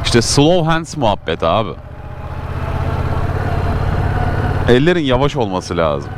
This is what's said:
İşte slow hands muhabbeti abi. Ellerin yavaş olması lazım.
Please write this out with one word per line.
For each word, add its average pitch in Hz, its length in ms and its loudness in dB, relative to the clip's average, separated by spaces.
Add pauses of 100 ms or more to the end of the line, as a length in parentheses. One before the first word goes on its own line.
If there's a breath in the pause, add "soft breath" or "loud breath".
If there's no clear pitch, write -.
İşte 117 180 4
slow 160 500 4
hands 160 240 -2
muhabbeti 98 500 0
abi. 92 240 2 (3000)
Ellerin 151 360 4
yavaş 135 320 2
olması 95 400 -2
lazım. 73 420 0